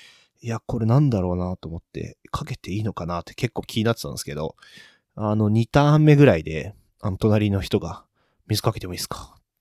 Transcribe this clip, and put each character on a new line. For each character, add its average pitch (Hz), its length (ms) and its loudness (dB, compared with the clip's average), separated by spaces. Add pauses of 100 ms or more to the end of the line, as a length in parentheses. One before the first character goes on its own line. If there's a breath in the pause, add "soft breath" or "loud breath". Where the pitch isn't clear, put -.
(400 soft breath)
い 120 80 -16
や、 113 120 -4
こ - 180 -8
れ 110 80 -2
な 120 140 4
ん 147 100 4
だ 104 120 0
ろ 90 120 -2
う 90 40 -2
な 90 200 -4
と - 100 -16
思 82 100 -10
っ - 40 -14
て、 - 360 -14 (120)
か - 160 -10
け 127 120 -10
て - 140 -12
い 101 80 -4
い 107 40 -4
の 104 100 -4
か 82 120 -10
な 85 160 -6
っ - 20 -10
て - 100 -20
結 - 200 -6
構 95 100 -6
気 - 140 -12
に 107 80 0
な 117 80 2
っ - 20 -10
て - 60 -12
た - 80 -10
ん - 20 -10
で - 60 -12
す - 80 -10
け 71 100 -10
ど、 76 200 -8 (600 soft breath)
あ 107 200 -2
の、 107 140 2
二 110 180 2
タ 147 260 4
ー 156 40 6
ン 156 60 4
目 151 120 8
ぐ 143 100 8
ら 101 120 6
い 80 60 -6
で、 80 320 -8 (240)
あ 90 100 -6
の、 92 80 -4
隣 107 320 2
の 98 120 0
人 101 180 -2
が、 - 260 -12 (420)
「水 107 140 -2
か 113 120 0
け - 60 -14
て - 60 -10
も 90 80 -10
い - 20 -10
い - 20 -10
で - 40 -10
す - 80 -10
か？」 - 300 -16
っ - 20 -20 (200)